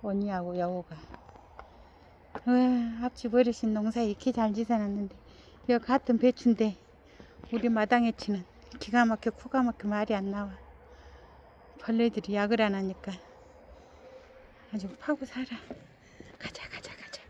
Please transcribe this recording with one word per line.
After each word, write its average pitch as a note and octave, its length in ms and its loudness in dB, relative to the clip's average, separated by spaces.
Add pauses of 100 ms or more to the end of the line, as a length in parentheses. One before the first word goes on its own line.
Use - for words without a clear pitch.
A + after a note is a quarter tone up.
언니하고 G3 560 -2
여우가. F3 380 -4 (1500)
와, B3 600 2
앞집 B3 280 -4
어르신 A#3 400 4
농사 G#3+ 280 0
이렇게 A3 300 0
잘 A3 220 0
지사놨는데, G#3 640 -2 (540)
여기 A#3+ 160 4
같은 B3+ 320 2
배추인데 A3+ 580 4 (760)
우리 A#3 180 0
마당에 A3+ 420 4
치는 G3 320 -4 (360)
기가 A#3 260 4
막혀, A3+ 260 0
코가 - 320 -2
막혀 A#3 240 -2
말이 G#3+ 260 0
안 G3 180 -2
나와. G3+ 200 -6 (1300)
벌레들이 A3+ 540 0
약을 G#3 280 2
안 G3+ 140 2
하니까 F#3+ 360 -4 (1600)
아주 G3 160 -6 (100)
파고 D4 260 -2
살아. B3+ 200 -8 (960)
가자, - 300 -14
가자, - 260 -16
가자. - 340 -16